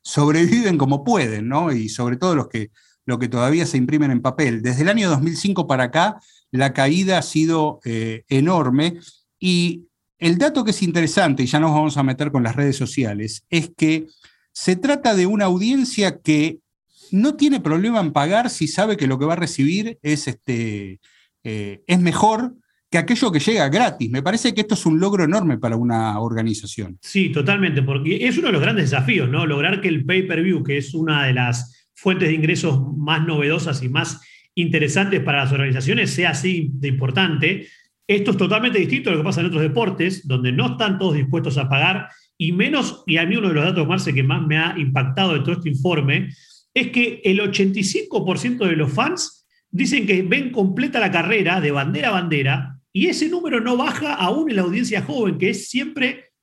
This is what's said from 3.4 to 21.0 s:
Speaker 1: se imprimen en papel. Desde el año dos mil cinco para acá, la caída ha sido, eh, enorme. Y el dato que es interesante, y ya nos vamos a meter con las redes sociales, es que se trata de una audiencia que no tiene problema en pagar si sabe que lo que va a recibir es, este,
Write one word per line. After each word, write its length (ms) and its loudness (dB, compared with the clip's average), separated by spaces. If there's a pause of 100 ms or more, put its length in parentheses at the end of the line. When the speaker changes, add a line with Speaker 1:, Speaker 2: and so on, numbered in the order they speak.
Speaker 1:
se 120 -2
imprimen 320 2
en 120 0
papel. 420 0
Desde 180 0
el 80 4
año 200 2
dos 120 2
mil 140 0
cinco 320 -2
para 180 2
acá, 340 0 (300)
la 240 0
caída 460 2
ha 20 0
sido, 640 0
eh, 440 -4
enorme. 680 2 (400)
Y 440 0 (340)
el 200 2
dato 260 2
que 80 0
es 100 -2
interesante, 600 2
y 40 0
ya 120 2
nos 120 4
vamos 260 0
a 60 0
meter 280 -2
con 120 2
las 120 -2
redes 220 0
sociales, 720 -6
es 280 -2
que 300 0 (440)
se 240 0
trata 400 0
de 120 2
una 180 0
audiencia 720 0
que 380 2 (540)
no 240 2
tiene 240 2
problema 400 0
en 120 0
pagar 380 2
si 180 -4
sabe 300 0
que 100 0
lo 120 0
que 60 0
va 80 0
a 40 -2
recibir 640 0
es, 260 -2
este, 720 -6 (440)